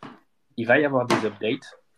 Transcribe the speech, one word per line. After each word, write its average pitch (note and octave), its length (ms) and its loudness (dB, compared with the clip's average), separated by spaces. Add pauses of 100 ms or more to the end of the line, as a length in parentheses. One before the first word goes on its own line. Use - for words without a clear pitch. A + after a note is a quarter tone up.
(580)
Il A2 100 -4
va B2 120 6
y D3+ 60 4
avoir C3 220 0
des A2 180 0
updates A2 540 -6 (180)